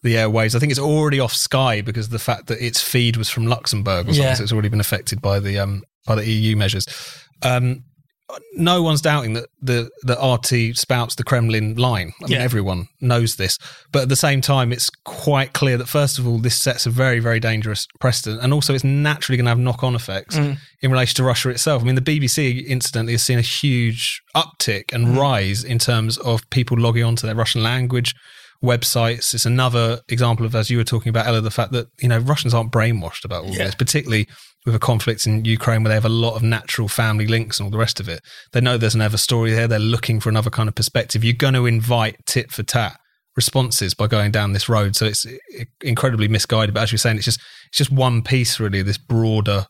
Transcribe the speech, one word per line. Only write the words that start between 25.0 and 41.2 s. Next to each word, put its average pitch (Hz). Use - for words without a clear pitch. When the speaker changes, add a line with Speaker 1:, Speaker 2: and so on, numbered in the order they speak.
Speaker 2:
Mm. 123
Speaker 1:
rise 113
in 120
terms 110
of 117
people 123
logging 117
onto 113
their 110
Russian 113
language 123
websites. 120
It's 120
another 120
example 117
of, 113
as 110
you 120
were 117
talking 117
about, 113
Ella, 113
the 110
fact 113
that, 120
you 127
know, 120
Russians 127
aren't 117
brainwashed 110
about 87
all 95
Speaker 2:
Yeah. 90
Speaker 1:
this, 95
particularly 127
with 113
a 110
conflict 113
in 110
Ukraine 110
where 110
they 107
have 110
a 110
lot 113
of 120
natural 113
family 107
links 113
and 104
all 101
the 107
rest 113
of 101
it. 82
They 120
know 123
there's 110
another 107
story 113
there. 117
They're 110
looking 113
for 110
another 110
kind 110
of -
perspective. -